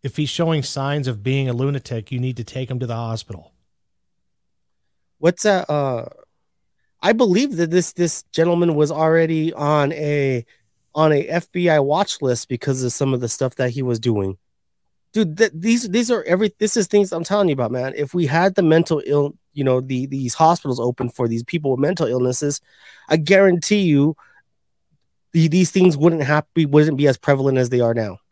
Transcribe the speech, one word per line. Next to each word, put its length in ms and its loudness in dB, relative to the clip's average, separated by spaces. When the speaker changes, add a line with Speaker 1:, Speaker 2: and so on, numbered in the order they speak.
Speaker 1:
If 140 -8
he's 140 -4
showing 340 -2
signs 420 -4
of 160 -6
being 260 -2
a 40 -4
lunatic, 580 -4
you 80 -6
need 200 -4
to 60 -8
take 240 -10
him 120 -6
to 60 -6
the 100 -6
hospital. 560 -10
Speaker 2:
What's 240 0
that? 260 0
Uh, 380 -4
I 100 2
believe 440 2
that 140 0
this, 220 0
this 300 -2
gentleman 420 2
was 160 2
already 600 2
on 400 0
a, 540 -2
on 180 4
a 160 0
F 240 -4
B 160 0
I 100 4
watch 440 0
list 260 -2
because 340 -4
of 100 -2
some 200 -2
of 80 -2
the 80 -6
stuff 280 -4
that 140 -2
he 120 -8
was 180 -2
doing. 380 -2
Dude, 240 -2
th-, 160 0
these, 380 -2
these 200 0
are 120 -2
every, 360 0
this 160 -2
is 120 0
things 260 2
I'm 120 -6
telling 240 0
you 40 2
about, 180 -2
man. 260 -4
If 180 -6
we 120 0
had 280 2
the 80 2
mental 420 2
ill, 320 0
you 100 -6
know, 200 2
the, 240 -4
these 260 -6
hospitals 480 2
open 300 -4
for 180 -2
these 140 -2
people 300 -4
with 80 -2
mental 260 0
illnesses, 560 -2
I 120 2
guarantee 640 4
you 340 2
the, 160 4
these 220 2
things 280 4
wouldn't 240 4
hap-, 320 0
be, 100 2
wouldn't 320 4
be 120 2
as 100 0
prevalent 400 0
as 100 0
they 120 0
are 120 2
now. 280 -4